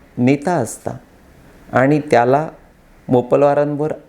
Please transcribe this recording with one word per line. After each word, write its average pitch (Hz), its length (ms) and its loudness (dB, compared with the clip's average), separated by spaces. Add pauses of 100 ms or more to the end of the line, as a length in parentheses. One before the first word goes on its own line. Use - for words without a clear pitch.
(180)
नेता 139 340 0
असता 131 400 -4 (800)
आणि 139 300 2 (100)
त्याला 127 380 2 (580)
मोपलवारांवर 143 880 0 (160)